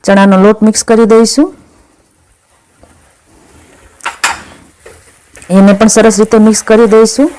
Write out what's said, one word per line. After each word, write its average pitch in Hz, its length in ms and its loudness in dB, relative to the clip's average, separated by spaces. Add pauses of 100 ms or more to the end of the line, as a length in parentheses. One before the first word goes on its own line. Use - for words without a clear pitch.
ચણાનો 196 400 2
લોટ 214 220 2
મિક્સ 220 220 -2
કરી 226 240 0
દઈશું. 226 340 0 (4000)
એને 196 220 2
પણ 214 160 0
સરસ 220 260 0
રીતે 220 260 0
મિક્સ 214 220 0
કરી 226 260 2
દઈશું. 226 340 0 (100)